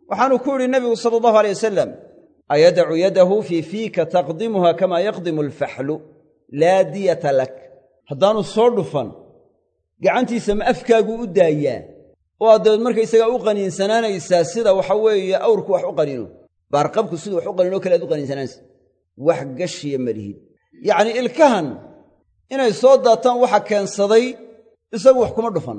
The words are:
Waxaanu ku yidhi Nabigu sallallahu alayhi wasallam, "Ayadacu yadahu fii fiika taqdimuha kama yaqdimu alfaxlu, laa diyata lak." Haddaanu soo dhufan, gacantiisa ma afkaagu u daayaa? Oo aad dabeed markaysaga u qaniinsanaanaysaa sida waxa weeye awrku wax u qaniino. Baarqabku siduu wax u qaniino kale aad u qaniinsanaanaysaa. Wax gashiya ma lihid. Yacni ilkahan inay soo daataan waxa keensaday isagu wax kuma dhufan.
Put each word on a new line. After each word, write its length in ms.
Waxaanu 300
ku 120
yidhi 160
Nabigu 280
sallallahu 420
alayhi 180
wasallam, 340
"Ayadacu 460
yadahu 480
fii 180
fiika 440
taqdimuha 680
kama 280
yaqdimu 400
alfaxlu, 540
laa 320
diyata 480
lak." 220
Haddaanu 340
soo 260
dhufan, 380
gacantiisa 540
ma 100
afkaagu 480
u 140
daayaa? 520
Oo 80
aad 140
dabeed 180
markaysaga 460
u 120
qaniinsanaanaysaa 1040
sida 300
waxa 220
weeye 420
awrku 340
wax 120
u 120
qaniino. 300
Baarqabku 440
siduu 200
wax 100
u 80
qaniino 240
kale 160
aad 80
u 40
qaniinsanaanaysaa. 560
Wax 220
gashiya 440
ma 120
lihid. 260
Yacni 300
ilkahan 560
inay 220
soo 240
daataan 420
waxa 200
keensaday 680
isagu 280
wax 120
kuma 180
dhufan. 280